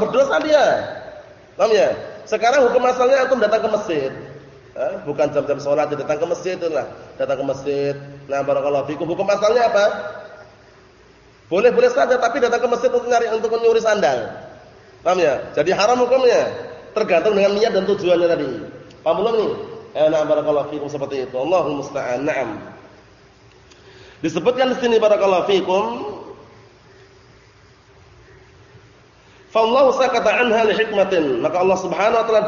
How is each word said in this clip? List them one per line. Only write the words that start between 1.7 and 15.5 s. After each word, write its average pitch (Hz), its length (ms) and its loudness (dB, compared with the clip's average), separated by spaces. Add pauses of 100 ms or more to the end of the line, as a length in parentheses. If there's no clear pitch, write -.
ya? 170 240 2 (320)
Sekarang 240 400 2
hukum 247 160 2
asalnya 254 400 2
antum 254 160 0
datang 208 240 2
ke 220 80 -2
masjid. 175 400 -2 (680)
Eh, 156 240 -4
bukan 143 300 -2
jam-jam 143 260 -2
sholat, 143 320 0
datang 147 300 -4
ke 165 80 -2
masjid 180 260 -4
itulah. 156 320 -4 (300)
Datang 135 240 -4
ke 139 80 -4
masjid. 139 440 -2 (360)
Nah, 139 160 -2
barakallahu 139 420 0
fikum. 151 220 -6
Hukum 175 160 -2
asalnya 208 420 2
apa? 202 180 2 (1600)
Boleh-boleh 240 400 4
saja, 254 320 2
tapi 247 160 -2
datang 240 240 0
ke 240 80 0
masjid 247 240 0
untuk 240 160 -2
nyari, 233 240 2
untuk 220 160 -2
mencuri 226 320 2
sandal. 151 480 0 (720)
Paham, 180 160 0
ya? 139 240 2 (160)